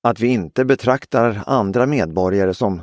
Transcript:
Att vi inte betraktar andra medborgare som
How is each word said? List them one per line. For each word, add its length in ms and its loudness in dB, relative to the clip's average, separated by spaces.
Att 160 0
vi 80 0
inte 380 0
betraktar 800 0
andra 400 0
medborgare 680 0
som 300 -2